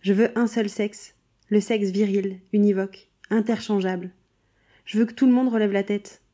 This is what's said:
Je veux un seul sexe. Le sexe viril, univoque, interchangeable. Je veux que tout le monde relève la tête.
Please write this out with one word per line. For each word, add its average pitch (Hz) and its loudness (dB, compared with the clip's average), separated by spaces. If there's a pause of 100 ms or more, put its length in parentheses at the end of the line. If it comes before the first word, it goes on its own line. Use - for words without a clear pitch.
Je 196 2
veux 226 2
un 240 2
seul 220 -2
sexe. - -8 (320)
Le 208 4
sexe 202 -2
viril, 196 -2 (140)
univoque, 196 0 (180)
interchangeable. 202 -2 (720)
Je - -2
veux 233 4
que 226 -8
tout 269 2
le 254 6
monde 247 2
relève 214 0
la 196 0
tête. 202 -8 (120)